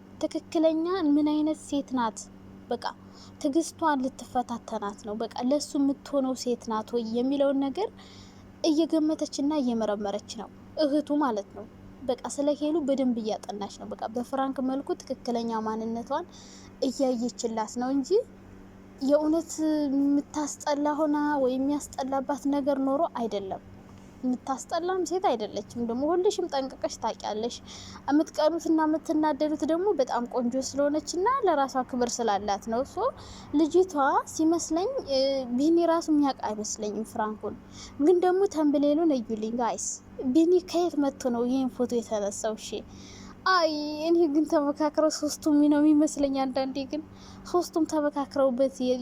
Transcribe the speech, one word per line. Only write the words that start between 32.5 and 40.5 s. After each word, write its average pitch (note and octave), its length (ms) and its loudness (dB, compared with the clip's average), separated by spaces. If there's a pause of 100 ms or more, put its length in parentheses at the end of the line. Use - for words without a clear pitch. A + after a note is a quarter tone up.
ነው። A3+ 180 -2
ሶ G4 200 -4 (480)
ልጅቷ D#4+ 420 4 (320)
ሲመስለኝ፣ E4 640 0 (160)
እ፣ F#4+ 120 0 (320)
ቢኒ D4 340 4
ራሱ E4 240 2
የሚያውቅ D4 360 2
አይመስለኝም G#3 640 -6
ፍራንኩን። G#3+ 480 -6 (440)
ግን F4 200 6
ደግሞ F#4 300 4
ተንብሌሉን D4 640 4
እዩልኝ A3 440 -4
ጋይስ። G#3+ 300 -2 (380)
ቢኒ D#4+ 280 6 (100)